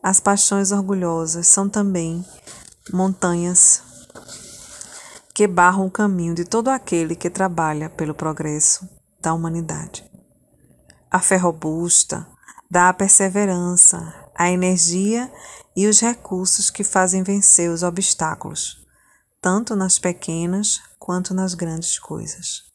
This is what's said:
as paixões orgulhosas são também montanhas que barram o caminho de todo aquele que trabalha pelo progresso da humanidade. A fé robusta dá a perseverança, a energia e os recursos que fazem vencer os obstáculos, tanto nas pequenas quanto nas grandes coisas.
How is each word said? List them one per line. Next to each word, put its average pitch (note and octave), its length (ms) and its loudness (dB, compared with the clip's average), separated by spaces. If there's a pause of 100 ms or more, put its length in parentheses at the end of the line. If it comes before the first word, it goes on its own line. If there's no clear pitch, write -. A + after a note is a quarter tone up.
as F#3+ 160 2
paixões G3 540 2
orgulhosas E3+ 720 -2
são G3 220 4
também F3+ 560 -2 (640)
montanhas F3+ 920 2 (1500)
que G#3 120 2
barram F#3 380 4
o F#3 60 -2
caminho F3+ 440 0
de F3 120 -4
todo A3+ 220 0
aquele E3+ 460 -2
que E3+ 140 -4
trabalha E3 640 -2
pelo D3+ 240 -4
progresso D#3 760 -2 (320)
da D#3+ 140 -2
humanidade. E3 680 -6 (1080)
A F#3 100 2
fé F#3+ 160 2
robusta E3 880 0 (440)
dá F3+ 180 6
a F#3 60 4
perseverança, F3+ 1200 2 (200)
a F3 160 2
energia F#3 800 0 (460)
e F#3+ 100 2
os G#3+ 140 6
recursos G3+ 680 -2
que - 120 -8
fazem F#3 400 2
vencer F#3+ 480 2
os E3+ 120 -4
obstáculos, E3+ 960 -4 (600)
tanto G#3 380 -2
nas F#3+ 220 0
pequenas F3 800 -4 (180)
quanto F#3 360 -4
nas F#3 180 -2
grandes E3+ 460 -6
coisas. - 640 -12 (120)